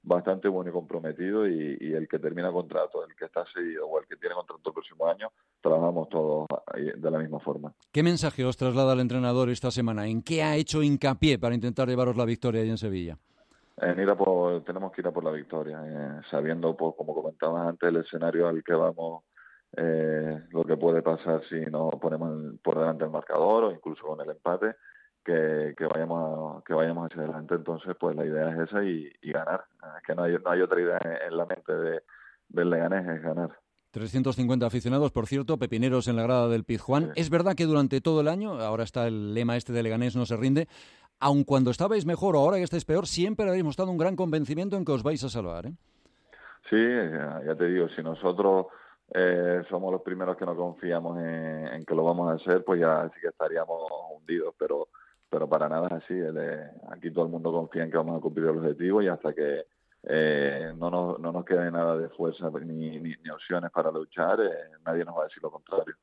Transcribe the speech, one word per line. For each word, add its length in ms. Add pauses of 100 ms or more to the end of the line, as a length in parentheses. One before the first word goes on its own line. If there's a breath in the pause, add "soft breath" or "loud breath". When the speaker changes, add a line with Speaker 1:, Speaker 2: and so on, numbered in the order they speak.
Speaker 1:
bastante 440
bueno 240
y 20
comprometido 760
y, 320
y 140
el 120
que 140
termina 320
contrato, 520
el 120
que 80
está 280
cedido 360
o 100
el 80
que 100
tiene 200
contrato 320
el 40
próximo 360
año, 220 (300)
trabajamos 480
todos 380 (280)
de 360
la 80
misma 220
forma. 320 (180)
Speaker 2:
¿Qué 140
mensaje 400
os 120
traslada 360
el 80
entrenador 480
esta 240
semana? 340
¿En 160
qué 220
ha 100
hecho 280
hincapié 580
para 160
intentar 320
llevaros 280
la 80
victoria 380
ahí 80
en 80
Sevilla? 400 (600 soft breath)
Speaker 1:
En 200
ir 100
a 60
por, 480
tenemos 300
que 80
ir 80
a 20
por 140
la 80
victoria, 520
eh, 360 (100)
sabiendo, 460
pues, 200
como 160
comentabas 540
antes, 220
el 80
escenario 500
al 160
que 120
vamos, 500 (520 loud breath)
eh, 640 (100)
lo 140
que 120
puede 260
pasar 460
si 140
nos 340
ponemos 680
por 160
delante 260
el 60
marcador 540
o 80
incluso 320
con 160
el 100
empate, 460 (500 loud breath)
que, 500
que 100
vayamos 760
a, 40
que 80
vayamos 380
hacia 140
adelante. 320
Entonces, 420
pues 160
la 100
idea 260
es 180
esa 160
y, 260 (100)
y 120
ganar. 320 (180)
Es 240
que 80
no 80
hay, 200
no 80
hay 120
otra 180
idea 220
en, 300
en 40
la 80
mente 280
de, 280 (480 loud breath)
del 220
Leganés, 380
es 140
ganar. 360 (320)
Speaker 2:
Trescientos 460
cincuenta 300
aficionados, 440
por 160
cierto, 320
pepineros 480
en 100
la 60
grada 260
del 160
Pizjuán. 420
Speaker 1:
Sí. 160
Speaker 2:
Es 80
verdad 260
que 100
durante 340
todo 200
el 80
año, 320
ahora 240
está 240
el 260
lema 220
este 160
de 100
Leganés 340
no 100
se 100
rinde, 320 (500 loud breath)
aun 260
cuando 260
estabais 340
mejor 320
o 40
ahora 180
que 60
estáis 200
peor, 220
siempre 420
habéis 160
mostrado 260
un 60
gran 180
convencimiento 600
en 80
que 80
os 100
vais 220
a 60
salvar, 360
¿eh? 60 (960 loud breath)
Speaker 1:
Sí, 80
ya, 720
ya 80
te 140
digo, 280
si 60
nosotros, 640 (480 loud breath)
eh, 560
somos 220
los 100
primeros 340
que 80
no 120
confiamos 600
en, 500
en 180
que 80
lo 100
vamos 240
a 60
hacer, 300
pues 160
ya 340
sí 80
que 60
estaríamos 520 (340)
hundidos, 440
pero, 300 (420 soft breath)
pero 180
para 220
nada 160
es 60 (120)
así. 80
El, 240
eh, 340 (200)
aquí 200
todo 140
el 60
mundo 200
confía 340
en 60
que 60
vamos 220
a 20
cumplir 280
el 100
objetivo 420
y 80
hasta 240
que, 320 (440)
eh, 680
no 140
nos, 280
no 140
nos 120
quede 260
nada 260
de 140
fuerza 400 (140)
ni, 340
ni, 20
ni 300
opciones 400
para 200
luchar, 500
eh, 440
nadie 200
nos 120
va 60
a 60
decir 140
lo 80
contrario. 520